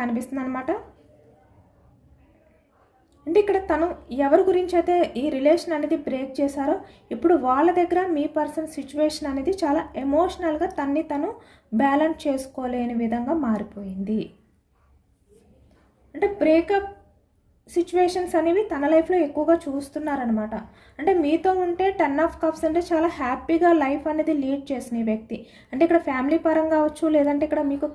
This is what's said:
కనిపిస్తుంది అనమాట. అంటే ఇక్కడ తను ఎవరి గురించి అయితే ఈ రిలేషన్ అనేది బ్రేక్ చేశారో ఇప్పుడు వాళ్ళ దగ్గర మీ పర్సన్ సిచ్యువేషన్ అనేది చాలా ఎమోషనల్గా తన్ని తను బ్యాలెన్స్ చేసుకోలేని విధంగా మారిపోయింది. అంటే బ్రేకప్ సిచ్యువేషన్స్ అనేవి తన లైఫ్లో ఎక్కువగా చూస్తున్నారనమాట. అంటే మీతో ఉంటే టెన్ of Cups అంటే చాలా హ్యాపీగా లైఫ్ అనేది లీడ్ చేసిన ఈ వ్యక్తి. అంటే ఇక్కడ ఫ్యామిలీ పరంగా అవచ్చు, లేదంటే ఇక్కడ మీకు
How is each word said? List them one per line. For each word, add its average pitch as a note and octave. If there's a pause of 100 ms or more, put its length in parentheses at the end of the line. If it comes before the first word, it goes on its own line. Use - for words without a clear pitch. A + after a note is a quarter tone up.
కనిపిస్తుంది B3
అనమాట. C4 (2500)
అంటే E4+
ఇక్కడ G4 (120)
తను D#4+ (400)
ఎవరి D#4+
గురించి F4+
అయితే F4 (280)
ఈ - (120)
రిలేషన్ D#4
అనేది D4+ (100)
బ్రేక్ C4
చేశారో C#4+ (380)
ఇప్పుడు E4+ (120)
వాళ్ళ C#4 (120)
దగ్గర F4 (160)
మీ C#4+ (120)
పర్సన్ D4
సిచ్యువేషన్ D4
అనేది C4+ (100)
చాలా D#4 (220)
ఎమోషనల్గా E4 (100)
తన్ని C#4+
తను D4+ (540)
బ్యాలెన్స్ D4+
చేసుకోలేని B3
విధంగా A#3+ (100)
మారిపోయింది. G3+ (1900)
అంటే F4+ (120)
బ్రేకప్ E4 (800)
సిచ్యువేషన్స్ F4
అనేవి E4+
తన C#4+
లైఫ్లో D#4+ (100)
ఎక్కువగా D4+ (100)
చూస్తున్నారనమాట. C4+ (440)
అంటే E4 (120)
మీతో E4 (140)
ఉంటే F4 (160)
టెన్ C#4+
of E4 (100)
Cups D#4+
అంటే D#4+
చాలా E4 (120)
హ్యాపీగా D#4+ (140)
లైఫ్ C#4+
అనేది D#4 (100)
లీడ్ C#4
చేసిన B3
ఈ -
వ్యక్తి. A3 (340)
అంటే C4
ఇక్కడ E4
ఫ్యామిలీ C#4
పరంగా D#4+
అవచ్చు, D4+ (120)
లేదంటే C#4+
ఇక్కడ D4+ (100)
మీకు C#4+